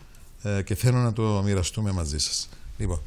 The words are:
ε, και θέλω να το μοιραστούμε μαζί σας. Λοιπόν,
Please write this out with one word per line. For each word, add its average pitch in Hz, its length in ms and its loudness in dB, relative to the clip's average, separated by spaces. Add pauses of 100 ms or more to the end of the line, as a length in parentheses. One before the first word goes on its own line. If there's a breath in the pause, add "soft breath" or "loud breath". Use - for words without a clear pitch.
(420 loud breath)
ε, 101 200 0
και 104 120 -2
θέλω 123 240 6
να 120 140 4
το 107 320 2
μοιραστούμε 101 480 0
μαζί 78 260 -2
σας. - 300 -2 (300 loud breath)
Λοιπόν, 87 280 0